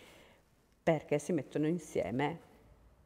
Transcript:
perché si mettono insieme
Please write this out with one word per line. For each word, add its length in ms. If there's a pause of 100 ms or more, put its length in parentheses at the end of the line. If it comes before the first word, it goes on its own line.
(840)
perché 360
si 140
mettono 340
insieme 760 (640)